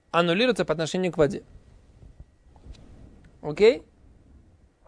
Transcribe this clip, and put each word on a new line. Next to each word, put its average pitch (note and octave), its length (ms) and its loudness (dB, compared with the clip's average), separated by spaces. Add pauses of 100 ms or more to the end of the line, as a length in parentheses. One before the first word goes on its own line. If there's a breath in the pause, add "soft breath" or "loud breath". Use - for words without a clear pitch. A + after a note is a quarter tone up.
(100)
аннулируется F3+ 540 0
по D#3+ 80 -2
отношению F3 400 -4
к - 60 -4
воде. D3+ 260 0 (2000)
Окей? G#3 420 2 (1040)